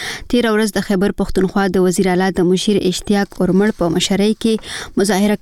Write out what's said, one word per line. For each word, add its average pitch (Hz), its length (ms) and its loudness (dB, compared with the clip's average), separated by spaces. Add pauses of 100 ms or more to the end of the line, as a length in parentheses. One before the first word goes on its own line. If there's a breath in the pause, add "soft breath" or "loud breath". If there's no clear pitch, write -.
(340 loud breath)
تیره 233 220 2
ورځ 214 200 0
د 196 140 -2
خیبر 202 320 0
پښتونخوا 190 420 0 (140)
د 185 80 4
وزیر 180 260 2
اعلی 185 160 2 (100)
د 175 120 4
مشیر 190 280 2 (120)
اشتیاق 202 500 -2
اورمړ 190 400 2
په 175 160 0
مشرۍ 196 480 0
کې - 580 -2
مظاهره 202 400 2